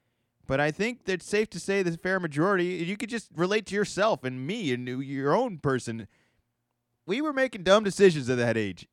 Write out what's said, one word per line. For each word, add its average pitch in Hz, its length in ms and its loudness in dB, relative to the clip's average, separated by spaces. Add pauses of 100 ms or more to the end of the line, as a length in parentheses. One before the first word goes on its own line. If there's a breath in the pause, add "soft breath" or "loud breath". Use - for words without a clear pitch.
(460)
but 135 140 0
I 151 100 2
think 220 360 -4
that's 185 200 -4
safe 214 240 0
to 175 100 -12
say 196 220 0
the 170 160 -2
fair 190 220 -2
majority, 175 460 0
you 180 300 -4
could 202 140 -8
just 233 260 -8
relate 190 320 0
to 190 80 -4
yourself 202 480 0
and 127 220 -6
me 185 260 -2
and 123 160 -4
your 135 460 -2
own 214 240 0
person. 117 500 -4 (1000)
We 240 140 -2
were 311 120 -2
making 254 300 -2
dumb 202 200 8
decisions 175 460 4
at 127 80 2
that 117 180 2
age. 101 380 -4